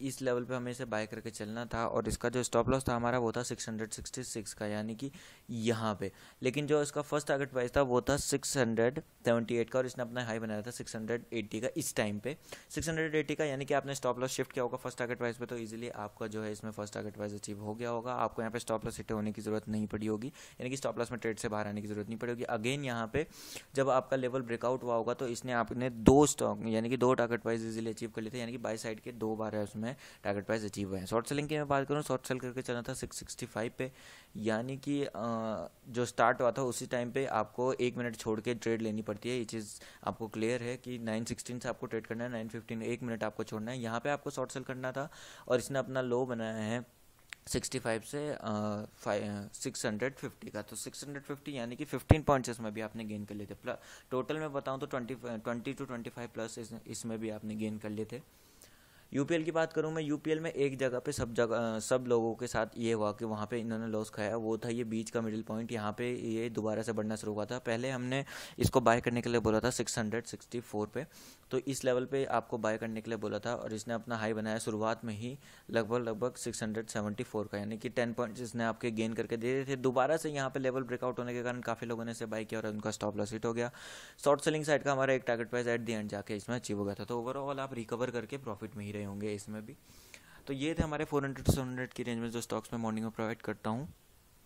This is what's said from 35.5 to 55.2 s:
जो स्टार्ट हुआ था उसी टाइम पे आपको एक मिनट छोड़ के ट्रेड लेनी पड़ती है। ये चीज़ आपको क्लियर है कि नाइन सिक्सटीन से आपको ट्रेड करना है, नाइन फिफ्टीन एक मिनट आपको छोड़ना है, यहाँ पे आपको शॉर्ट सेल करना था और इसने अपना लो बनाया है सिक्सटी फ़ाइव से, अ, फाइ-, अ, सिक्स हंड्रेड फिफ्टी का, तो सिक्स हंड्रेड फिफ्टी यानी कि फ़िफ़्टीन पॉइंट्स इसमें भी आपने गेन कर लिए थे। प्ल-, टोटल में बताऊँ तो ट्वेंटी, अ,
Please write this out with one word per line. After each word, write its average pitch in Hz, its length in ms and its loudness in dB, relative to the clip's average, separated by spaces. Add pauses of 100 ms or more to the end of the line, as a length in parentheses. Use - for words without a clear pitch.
जो 120 160 0
स्टार्ट 123 360 6
हुआ 120 100 6
था 135 100 -2
उसी 127 240 -2
टाइम 120 260 0
पे 135 140 0
आपको 120 480 2
एक 123 240 2
मिनट 120 180 -2
छोड़ 110 260 0
के 123 120 0
ट्रेड 113 280 0
लेनी 110 200 0
पड़ती 107 280 -4
है। 127 80 0
ये 117 80 -2
चीज़ 107 340 -6 (240)
आपको 107 240 -4
क्लियर 117 360 0
है 123 140 -4
कि 123 220 -8
नाइन 113 260 -2
सिक्सटीन 120 340 -6
से 123 100 -4
आपको 117 160 -4
ट्रेड 113 220 -4
करना 117 160 -4
है, 123 80 -4
नाइन 113 160 -4
फिफ्टीन 113 360 -6
एक 120 200 -2
मिनट 113 200 -2
आपको 110 200 -2
छोड़ना 110 280 -4
है, 131 80 -4
यहाँ 117 200 -2
पे 147 100 0
आपको 143 200 -2
शॉर्ट 131 220 -2
सेल 131 120 -6
करना 127 280 -4
था 139 180 -4 (380)
और 123 120 6
इसने 135 200 0
अपना 131 220 0
लो 127 240 4
बनाया 113 280 -2
है 110 500 -4 (440)
सिक्सटी - 320 -2
फ़ाइव 113 220 0
से, 147 280 -4
अ, 107 560 -2 (120)
फाइ-, 104 260 0
अ, 104 300 -4
सिक्स - 320 -4
हंड्रेड 120 300 0
फिफ्टी - 320 -10
का, 104 140 -6
तो 113 140 -12
सिक्स - 280 -8
हंड्रेड 139 200 -8
फिफ्टी 143 340 -6
यानी 120 180 -4
कि 147 100 -6
फ़िफ़्टीन 143 380 4
पॉइंट्स 131 260 4
इसमें 113 240 -6
भी 110 80 -6
आपने 110 240 -8
गेन 104 200 -6
कर 104 100 -10
लिए 104 120 -8
थे। 101 60 -14
प्ल-, 117 220 -6 (360)
टोटल 131 260 -2
में 156 160 -4
बताऊँ 135 260 -2
तो 139 60 -4
ट्वेंटी, 127 280 -4
अ, 123 100 -6